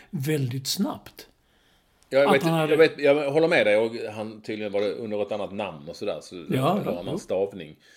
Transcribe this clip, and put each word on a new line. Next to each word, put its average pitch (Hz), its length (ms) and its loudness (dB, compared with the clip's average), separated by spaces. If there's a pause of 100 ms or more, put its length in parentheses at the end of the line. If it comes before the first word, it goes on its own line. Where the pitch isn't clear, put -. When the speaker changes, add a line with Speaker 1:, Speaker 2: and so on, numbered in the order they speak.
Speaker 1:
väldigt 139 580 -4
snabbt. - 600 -6 (800)
Speaker 2:
Ja, 135 100 4
jag 143 80 6
Speaker 1:
Att 143 80 6
Speaker 2:
vet, 139 80 2
Speaker 1:
han 165 100 2
hade 156 200 2
Speaker 2:
jag 151 40 6
vet, 151 220 6
jag 143 320 4
håller 160 160 4
med 143 180 4
dig. 104 120 4
Och 113 360 -2
han 107 280 -12
tydligen 107 300 -8
var 101 100 0
det 98 120 -2
under 104 280 -6
ett 104 100 -6
annat 98 220 -6
namn 85 360 -10
och 82 60 -14
sådär. 92 260 -6
Så - 140 -16
Speaker 1:
Ja, 87 60 -12 (400)
Speaker 2:
eller - 100 -4
Speaker 1:
ja, 85 80 -6
Speaker 2:
annan 98 140 -8
Speaker 1:
jo. 202 60 -6
Speaker 2:
stavning. 92 560 -4 (200)